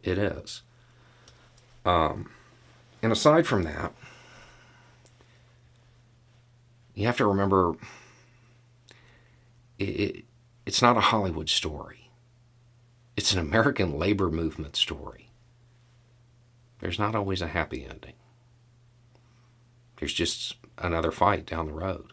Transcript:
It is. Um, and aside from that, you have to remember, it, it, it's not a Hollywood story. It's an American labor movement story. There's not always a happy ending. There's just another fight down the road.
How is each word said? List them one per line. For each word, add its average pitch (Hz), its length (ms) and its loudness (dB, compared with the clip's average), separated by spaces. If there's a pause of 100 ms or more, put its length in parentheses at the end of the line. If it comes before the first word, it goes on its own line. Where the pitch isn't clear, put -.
It 92 140 0
is. - 460 -6 (1200)
Um, 87 460 2 (720)
and 113 100 2
aside 156 340 4
from 98 180 2
that, 76 280 -6 (3000)
you 101 120 -2
have 120 120 0
to 113 80 4
remember, 98 480 4 (2000)
it, 98 60 -2
it, 98 400 -4 (400)
it's - 160 -2
not 120 160 6
a 107 40 2
Hollywood 90 480 2
story. - 600 -6 (1040)
It's - 160 0
an 95 60 0
American 90 600 2
labor 95 320 2
movement 80 460 -4
story. - 540 -6 (1500)
There's 90 180 -6
not 107 160 0
always 98 280 -2
a 80 60 -6
happy 78 360 -4
ending. - 300 -18 (1800)
There's - 140 -6
just - 440 -4 (220)
another 82 320 0
fight 87 360 0
down 82 200 -6
the 78 60 -10
road. 87 400 -8